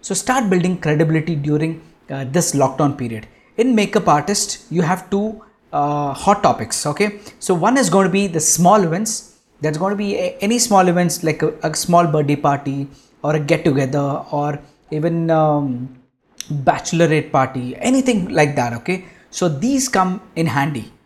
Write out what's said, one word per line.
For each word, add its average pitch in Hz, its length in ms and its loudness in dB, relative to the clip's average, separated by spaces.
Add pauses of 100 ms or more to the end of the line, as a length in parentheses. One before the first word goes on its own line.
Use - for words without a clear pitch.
So 196 140 -6
start 254 340 -2
building 180 300 0
credibility 156 560 0
during, 151 480 -2 (280)
uh, 135 140 -8
this 143 300 -2
lockdown 135 420 0
period. 113 300 -8 (300)
In 247 180 2
makeup 202 340 2
artist, - 640 0
you 170 120 0
have 180 280 -2
two, 208 320 -4 (300)
uh, 147 400 -2
hot - 300 2
topics, - 440 0
okay? 202 340 -2 (180)
So - 160 0
one 196 220 2
is 240 140 4
gonna 190 180 4
be 196 180 2
the 165 140 -2
small 175 420 4
events. 185 560 -4 (220)
That's 151 180 -2
gonna 196 180 -2
be 202 200 -2
a-, - 240 -4
any 226 180 0
small 190 300 4
events 175 340 0
like 156 200 0
a, 151 200 0
a 160 120 -2
small 175 320 4
birthday 147 300 2
party 139 520 -2 (340)
or 151 120 0
a 156 60 0
get 156 240 -2
together 143 680 0
or 147 300 -4 (300)
even, 165 400 -2
um, 143 680 0 (500)
bachelorette 151 840 0
party, 127 460 -2
anything 247 500 0
like 147 260 0
that, 123 180 -2
okay? 180 320 -6 (260)
So - 180 -2
these 240 400 0
come 185 340 0 (140)
in 165 100 0
handy. 139 460 -2 (140)